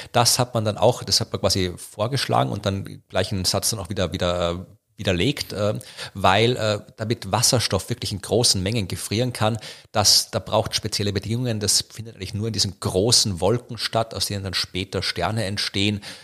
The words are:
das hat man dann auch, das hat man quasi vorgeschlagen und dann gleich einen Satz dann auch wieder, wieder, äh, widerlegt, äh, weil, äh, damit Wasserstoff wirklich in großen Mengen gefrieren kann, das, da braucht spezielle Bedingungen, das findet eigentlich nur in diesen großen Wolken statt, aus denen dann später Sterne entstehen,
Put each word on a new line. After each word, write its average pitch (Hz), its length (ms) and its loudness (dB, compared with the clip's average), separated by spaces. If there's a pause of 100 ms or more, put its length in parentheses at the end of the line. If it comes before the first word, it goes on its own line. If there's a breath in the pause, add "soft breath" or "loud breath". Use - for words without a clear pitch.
(100)
das 120 280 4
hat 123 160 0
man 110 100 0
dann 104 140 0
auch, 117 260 4
das - 160 2
hat 110 120 -6
man 104 80 -4
quasi 92 360 2
vorgeschlagen 127 760 0
und 104 140 -4
dann 101 460 -4
gleich 95 200 0
einen 92 140 -2
Satz - 260 0
dann 110 80 -4
auch 98 120 -8
wieder, 92 220 -2
wieder, 87 380 0
äh, 87 60 -2 (400)
widerlegt, 101 560 0
äh, 104 220 0 (400 loud breath)
weil, 101 420 4
äh, 104 240 -2 (160)
damit 110 340 -4
Wasserstoff 107 600 2
wirklich 107 220 -6
in 95 100 -6
großen 104 400 2
Mengen 92 260 -2
gefrieren 117 460 -2
kann, 110 240 0 (340 loud breath)
das, - 380 4
da - 80 -2
braucht - 360 0
spezielle 101 380 -2
Bedingungen, 113 480 -2
das - 300 2
findet 110 240 -14
eigentlich 95 180 -10
nur 104 140 -2
in 113 80 -2
diesen 101 260 -2
großen 98 600 2
Wolken 113 360 0
statt, - 380 -2
aus - 120 -4
denen 101 180 -6
dann 92 100 -6
später 95 480 -4
Sterne 104 420 -2
entstehen, 101 560 0 (240 loud breath)